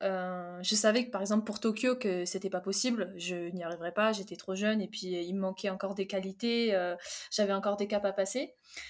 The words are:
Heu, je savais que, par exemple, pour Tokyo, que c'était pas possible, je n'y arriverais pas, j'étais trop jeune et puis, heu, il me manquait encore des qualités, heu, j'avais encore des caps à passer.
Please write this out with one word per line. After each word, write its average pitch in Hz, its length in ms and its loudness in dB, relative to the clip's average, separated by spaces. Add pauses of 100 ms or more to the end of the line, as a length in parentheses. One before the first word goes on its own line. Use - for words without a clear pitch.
Heu, 180 580 -2
je 202 140 2
savais 226 300 6
que, 240 60 -10
par 196 100 0
exemple, 208 240 2
pour - 160 -6
Tokyo, 233 340 2
que 180 300 0
c'était 190 240 -2
pas 180 100 0
possible, 196 560 0
je 175 360 -4
n'y 175 120 -4
arriverais 170 300 -4
pas, 220 180 4
j'étais 196 240 -4
trop 190 200 -6
jeune 208 260 2
et 202 80 -2
puis, 180 260 -4
heu, 175 60 -2
il 175 140 -4
me 196 40 0
manquait 190 300 -2
encore 190 260 -4
des 196 100 -2
qualités, 202 720 0
heu, 175 220 0 (340)
j'avais 202 220 2
encore 202 240 0
des 208 100 0
caps 208 180 0
à 196 60 2
passer. 196 440 0 (340)